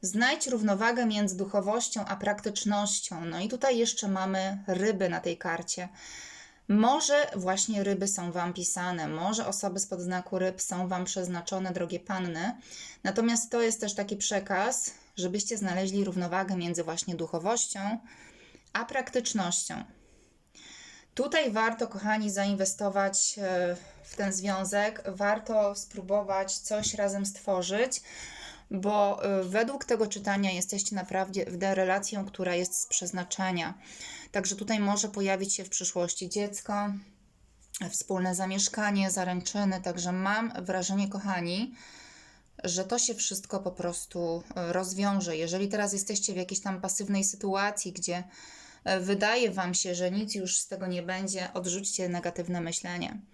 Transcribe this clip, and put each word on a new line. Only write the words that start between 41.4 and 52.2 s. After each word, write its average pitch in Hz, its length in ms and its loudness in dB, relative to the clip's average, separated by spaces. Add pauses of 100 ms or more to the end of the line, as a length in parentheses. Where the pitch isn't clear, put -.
że 180 220 0
to 240 140 0
się 240 140 2
wszystko 196 460 -4
po 190 120 -4
prostu, 175 720 -2 (120)
e, 175 180 -2
rozwiąże. 185 640 2
Jeżeli 175 300 0
teraz 202 260 0
jesteście 202 400 0
w 180 40 -2
jakiejś 185 240 -2
tam 190 200 -4
pasywnej 196 420 0
sytuacji, 196 720 0
gdzie, 175 300 -4 (600)
e, 190 160 2
wydaje 208 520 4
wam 180 220 0
się, 180 220 0
że 180 160 2
nic 208 240 0
już 185 240 0
z - 80 -4
tego 190 200 -6
nie 175 160 -2
będzie, 185 500 -4
odrzućcie 185 560 -2
negatywne 175 520 -2